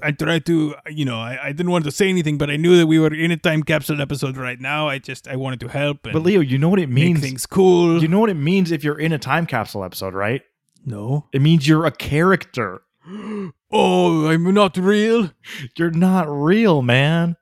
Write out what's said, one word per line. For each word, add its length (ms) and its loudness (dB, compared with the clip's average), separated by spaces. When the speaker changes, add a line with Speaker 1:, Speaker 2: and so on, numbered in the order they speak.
Speaker 1:
I 80 -2
tried 360 -2
to, 280 0
you 160 -6
know, 140 -6
I, 220 -10
I 100 -8
didn't 200 -4
want 140 0
to 60 -6
say 180 0
anything, 280 0
but 120 -2
I 80 -4
knew 200 6
that 100 6
we 120 4
were 140 2
in 180 -2
a 60 -2
time 260 0
capsule 380 -2
episode 360 -6
right 220 -10
now. 300 -4
I 80 -4
just, 300 -14
I 80 -8
wanted 260 -6
to 60 -10
help. 380 -4
And 80 -6
Speaker 2:
But 100 -2
Leo, 180 4
you 160 0
know 100 2
what 120 4
it 100 -2
Speaker 1:
make 160 2
Speaker 2:
means? 160 2
Speaker 1:
things 240 -6
cool. 560 4
Speaker 2:
You 60 2
know 120 2
what 120 2
it 20 -4
means 380 0
if 120 -4
you're 160 -2
in 140 0
a 60 -2
time 260 -2
capsule 380 -6
episode, 300 -10
right? 280 -4
Speaker 1:
No. 480 -6
Speaker 2:
It 100 0
means 260 4
you're 180 4
a 60 0
character. 920 -2
Speaker 1:
<gasps> 480 -12
Oh, 560 2
I'm 240 2
not 260 2
real? 520 2
Speaker 2:
You're 140 0
not 360 2
real, 540 2
man. 600 2